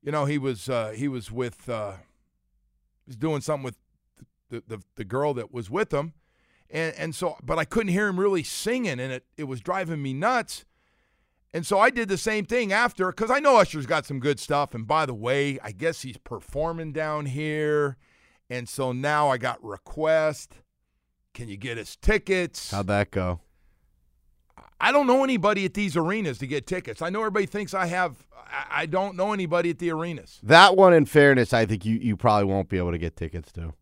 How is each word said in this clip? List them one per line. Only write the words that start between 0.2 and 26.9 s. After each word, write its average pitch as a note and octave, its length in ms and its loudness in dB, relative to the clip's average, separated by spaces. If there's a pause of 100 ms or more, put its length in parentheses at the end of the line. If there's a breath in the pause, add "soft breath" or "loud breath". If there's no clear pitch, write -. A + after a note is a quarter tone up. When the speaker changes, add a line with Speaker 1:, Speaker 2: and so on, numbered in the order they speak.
Speaker 1:
he D3 120 0
was, C3 300 -6
uh, A2+ 260 -2
he C3 140 -4
was B2 240 -8
with, A#2+ 360 -8
uh, G#2+ 240 -6
he - 1160 -20
was B2 80 -18
doing D3 240 -4
something C#3+ 240 -6
with - 120 -10 (720)
the, A#2 160 -12
the, G#2+ 160 -12 (140)
the A2+ 80 -10
girl C3+ 300 -2
that A#2 180 -10
was A2+ 180 -10
with G3 240 -2
him." D3+ 180 -4 (580)
And, D#3+ 260 -6
and D#3+ 180 -8
so, E3+ 280 -4
but D#3 160 -2
I D#3+ 60 0
couldn't G#3 280 0
hear G#3 160 2
him F3+ 120 -2
really G3 220 2
singing, G#3 580 -4
and C3 120 -6
it, B2+ 120 -10 (140)
it D3+ 60 -8
was C3 160 -8
driving E3 420 -4
me C3+ 100 -6
nuts. G#3+ 520 -2 (920)
And E3 120 -4
so G3+ 120 2
I A3 120 6
did A#3 180 -4
the F#3+ 100 -2
same G#3+ 260 -2
thing A3+ 280 -2
after, G3+ 400 0
'cause A3 180 -4
I C4 100 2
know C#4+ 160 6
Usher's D#3 300 2
got F3 180 0
some C#3 160 -8
good C3+ 180 0
stuff. C#3+ 360 -2
And A2+ 120 -10
by D3+ 200 0
the B2+ 80 -6
way, C3 480 -2
I G#2+ 100 -14
guess D3+ 300 -4
he's - 160 -14
performing D#3 720 -8
down D3+ 340 -4
here. D3+ 680 -2 (540)
And B2 180 -10
so C3 240 -4
now D3 380 0
I B2+ 80 0
got A#2+ 260 -6
request. D#3 920 -2 (800)
Can A#2+ 160 -14
you G2 80 -12
get A#2 220 -10
us - 180 -14
tickets? F#3 760 0
Speaker 2:
How'd G3 160 -2
that G2+ 220 2
go? F2+ 300 -2 (1400)
Speaker 1:
I A3 140 4
don't C#4+ 140 4
know C4 180 4
anybody G#3 400 2
at F#3 100 -2
these G3+ 220 -2
arenas E3+ 420 -2
to C#3 80 -8
get C#3 200 -6
tickets. F3+ 340 -8